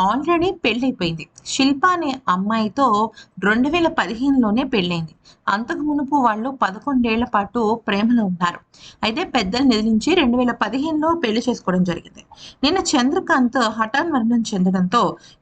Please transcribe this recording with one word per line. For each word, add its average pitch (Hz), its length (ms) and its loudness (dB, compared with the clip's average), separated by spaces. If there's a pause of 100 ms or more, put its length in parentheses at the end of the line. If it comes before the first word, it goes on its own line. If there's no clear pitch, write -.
already 320 480 0
పెళ్ళైపోయింది. 233 760 -2 (200)
శిల్ప 277 400 2
అనే 320 420 0
అమ్మాయితో 214 840 0 (340)
రెండు 233 240 2
వేల 330 200 2
పదిహేనులోనే 240 760 0
పెళ్ళైంది. 175 500 -4 (340)
అంతకు 240 300 -4
మునుపు 294 380 -2
వాళ్ళు 240 460 -2
పదకొండేళ్ల 233 600 0
పాటు 220 640 -2
ప్రేమలో 226 380 2
ఉన్నారు. 175 360 -2 (420)
అయితే 226 220 -2
పెద్దలు 247 380 -2
నిధిలించి 226 520 2
రెండు 254 220 4
వేల 247 160 2
పదిహేనులో 294 600 -2 (100)
పెళ్లి 226 240 0
చేసుకోవడం 185 360 0
జరిగింది. - 400 -8 (400)
నిన్న 339 140 2
చంద్రకాంత్ 285 800 0
హఠాన్ 226 540 -2
మరణం 233 320 0 (100)
చెందడంతో 185 600 2 (260)